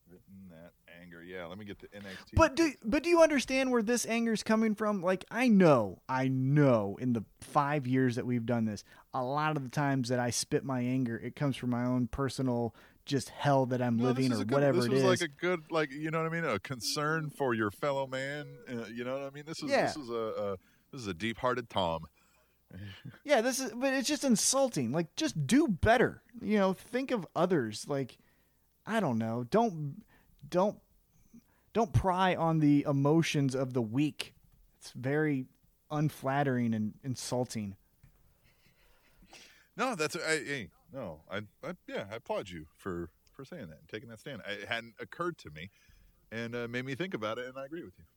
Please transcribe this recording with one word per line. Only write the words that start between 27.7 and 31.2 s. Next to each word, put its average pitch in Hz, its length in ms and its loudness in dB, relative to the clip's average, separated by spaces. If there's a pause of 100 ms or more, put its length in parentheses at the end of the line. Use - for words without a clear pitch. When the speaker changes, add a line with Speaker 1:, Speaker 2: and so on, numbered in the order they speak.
Speaker 2:
Like, 139 320 -4 (680)
I 220 140 -2
don't 135 180 0
know. 113 320 -2
Don't, 175 540 0 (440)
don't, 185 300 0 (960)